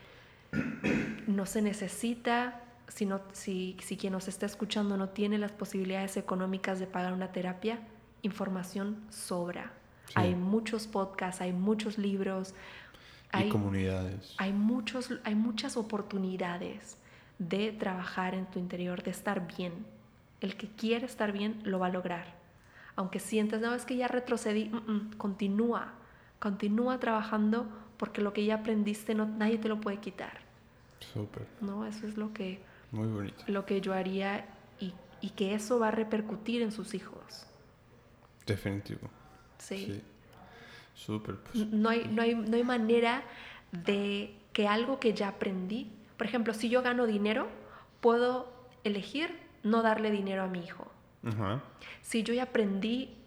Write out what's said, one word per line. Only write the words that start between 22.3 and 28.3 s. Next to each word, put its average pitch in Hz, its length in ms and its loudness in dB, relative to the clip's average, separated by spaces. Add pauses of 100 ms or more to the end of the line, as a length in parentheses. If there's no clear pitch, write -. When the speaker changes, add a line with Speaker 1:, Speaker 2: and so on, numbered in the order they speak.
Speaker 1:
Aunque 190 240 -2
sientas, 214 400 2
"No, 233 140 2
es 240 100 -2
que 254 120 -2
ya 247 120 2
retrocedí", 226 600 2
mm, 220 240 -2
mm, 214 240 0
continúa. 202 800 2 (440)
Continúa 220 600 2
trabajando 220 680 4 (280)
porque - 240 -4
lo 208 120 2